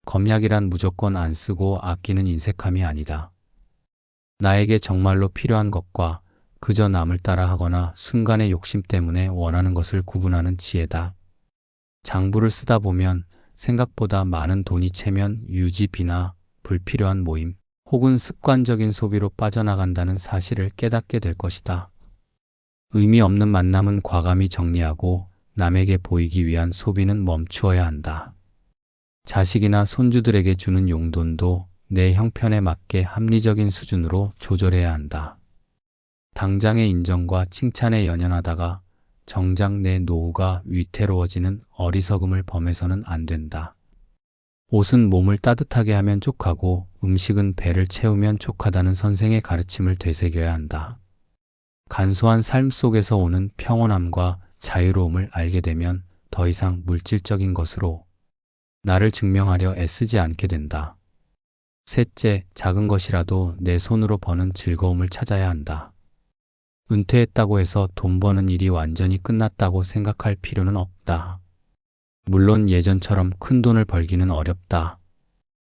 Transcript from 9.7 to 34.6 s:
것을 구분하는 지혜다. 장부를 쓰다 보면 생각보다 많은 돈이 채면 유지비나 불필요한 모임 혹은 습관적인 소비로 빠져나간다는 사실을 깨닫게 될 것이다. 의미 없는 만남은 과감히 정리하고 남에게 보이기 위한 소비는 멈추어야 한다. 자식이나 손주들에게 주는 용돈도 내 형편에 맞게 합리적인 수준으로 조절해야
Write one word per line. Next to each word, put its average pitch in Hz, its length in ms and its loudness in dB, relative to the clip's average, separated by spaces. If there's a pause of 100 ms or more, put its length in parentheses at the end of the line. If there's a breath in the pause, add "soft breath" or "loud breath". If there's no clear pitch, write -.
것을 90 300 -2
구분하는 90 560 0
지혜다. 85 560 -4 (880)
장부를 101 480 0
쓰다 113 280 0
보면 92 460 0 (320 soft breath)
생각보다 113 680 -2
많은 90 400 -2
돈이 90 260 0
채면 101 580 -4
유지비나 90 840 -2 (280)
불필요한 95 640 -2
모임 82 300 -4 (320)
혹은 127 320 2
습관적인 120 760 0
소비로 101 380 -2
빠져나간다는 95 880 -2
사실을 95 580 -4
깨닫게 117 420 -2
될 87 160 -4
것이다. 92 560 -6 (1040)
의미 107 280 6
없는 101 280 4
만남은 95 540 2
과감히 90 460 0
정리하고 87 800 -2 (260)
남에게 92 440 2
보이기 85 480 0
위한 82 260 0
소비는 98 520 0
멈추어야 90 600 0
한다. 78 500 -6 (920)
자식이나 104 600 2
손주들에게 110 720 2
주는 92 320 0
용돈도 82 800 -2 (200)
내 92 260 4
형편에 107 460 0
맞게 92 420 -2
합리적인 107 680 2
수준으로 92 680 -2
조절해야 90 540 2